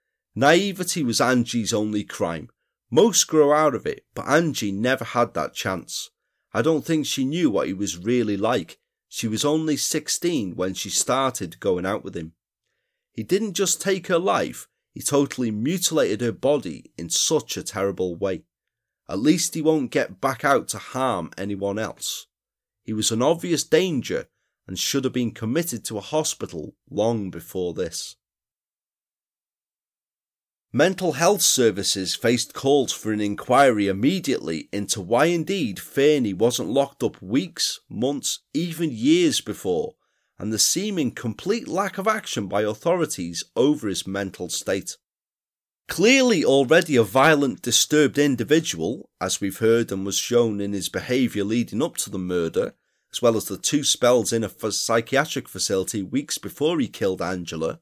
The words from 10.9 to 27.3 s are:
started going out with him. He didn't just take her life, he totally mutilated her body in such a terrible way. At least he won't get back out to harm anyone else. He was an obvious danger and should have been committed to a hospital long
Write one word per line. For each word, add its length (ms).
started 680
going 260
out 180
with 120
him. 160
He 100
didn't 320
just 260
take 280
her 100
life, 500
he 80
totally 500
mutilated 680
her 120
body 640
in 120
such 460
a 60
terrible 540
way. 280
At 100
least 360
he 80
won't 280
get 300
back 240
out 240
to 100
harm 580
anyone 420
else. 480
He 100
was 180
an 120
obvious 420
danger 640
and 120
should 260
have 80
been 200
committed 520
to 140
a 40
hospital 720
long 420